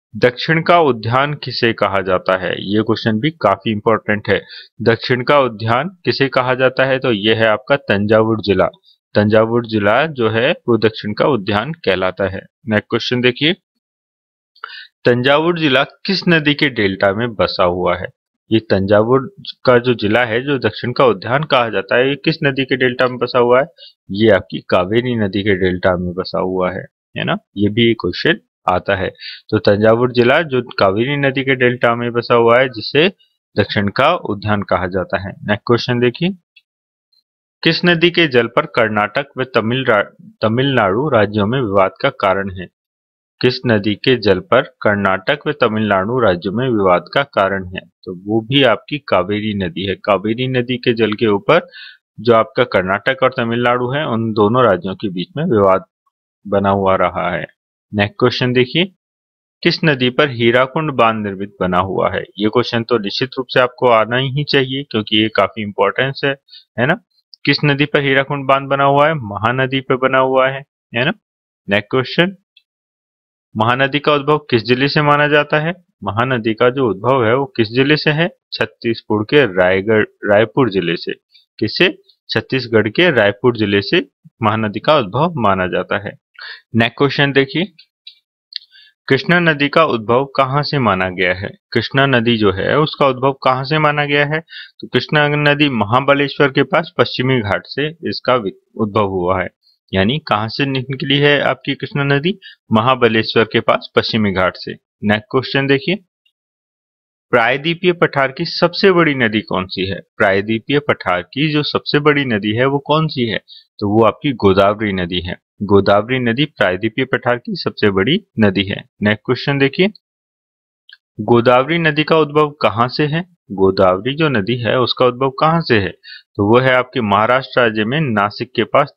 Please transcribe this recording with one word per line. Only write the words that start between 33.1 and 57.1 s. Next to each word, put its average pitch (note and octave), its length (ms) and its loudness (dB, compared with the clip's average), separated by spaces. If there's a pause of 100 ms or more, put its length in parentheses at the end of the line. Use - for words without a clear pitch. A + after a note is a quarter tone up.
दक्षिण G#2 300 0
का C#3+ 280 0
उद्यान G#2 460 -4
कहा F#2 260 -2
जाता F#2 400 -4
है। F#2 60 -12 (100)
नेक्स्ट G#2 240 -4
क्वेश्चन A#2+ 320 0
देखिए, B2 300 0 (1300)
किस E3 220 0
नदी F3 260 2
के E3+ 160 2
जल A#2+ 200 2
पर D3 180 -2
कर्नाटक A2 600 0 (120)
व C3 60 -2
तमिल B2 420 -2
रा-, G#2 400 0 (160)
तमिलनाडु A#2+ 680 0
राज्यों G#2 360 2
में B2+ 160 -2
विवाद G2 300 2 (100)
का C#3 80 2
कारण G2 420 -2
है? F2+ 160 -12 (720)
किस B2 240 2
नदी G#2+ 300 0
के B2+ 200 0
जल G2+ 240 2
पर A#2 220 0
कर्नाटक G2+ 840 -2
व D3+ 40 -2
तमिलनाडु A2 680 0
राज्यों F#2 340 0
में B2+ 160 -2
विवाद F#2+ 440 2
का C#3 100 0
कारण G2 420 -2
है? F2+ 160 -14 (220)
तो F#2+ 120 -12
वो G#2 260 -4
भी C3+ 220 2
आपकी A#2+ 340 0
कावेरी G#2 560 -2
नदी F2+ 320 -6
है। F#2 100 -4
कावेरी G#2+ 520 -2
नदी B2+ 300 -2
के B2 160 0
जल A2 200 0
के A2 140 -2
ऊपर D3 400 2 (520)
जो A2+ 140 4
आपका A2+ 300 2
कर्नाटक G2+ 600 -2
और B2+ 140 2
तमिलनाडु B2 540 0
है, D3+ 140 -4
उन A2+ 280 -4
दोनों A2+ 300 2
राज्यों F#2 320 0
के G#2 140 -6
बीच F2+ 180 -6 (100)
में D3+ 60 -4
विवाद G2+ 420 2 (600)
बना G2 220 0
हुआ F#2+ 260 2
रहा F2 400 -2